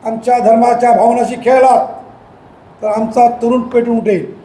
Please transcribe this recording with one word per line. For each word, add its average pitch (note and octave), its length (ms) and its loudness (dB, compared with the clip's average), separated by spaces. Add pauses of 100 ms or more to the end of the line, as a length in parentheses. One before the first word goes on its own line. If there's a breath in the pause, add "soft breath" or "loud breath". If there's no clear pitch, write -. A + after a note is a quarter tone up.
आमच्या A#3 320 -2
धर्माच्या A#3 520 2
भावनाशी A#3 440 0 (100)
खेळलात C4 400 4 (960)
तर G#3+ 60 -6
आमचा A3+ 420 0 (120)
तरुण A#3+ 200 0
पेटून A#3 360 -2
उठेल G3 360 -4 (120)